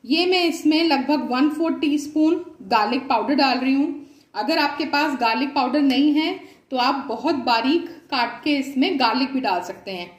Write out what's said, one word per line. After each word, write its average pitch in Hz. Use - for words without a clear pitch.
ये 320
मैं 370
इसमें 311
लगभग 285
वन 277
फोर 311
टीस्पून 311
गार्लिक 226
पाउडर 233
डाल 262
रही 262
हूँ। 285
अगर 311
आपके 294
पास 285
गार्लिक 240
पाउडर 269
नहीं 277
है 320
तो 262
आप 269
बहुत 277
बारीक 262
काट 240
के 294
इसमें 269
गार्लिक 254
भी 254
डाल 190
सकते -
हैं। 175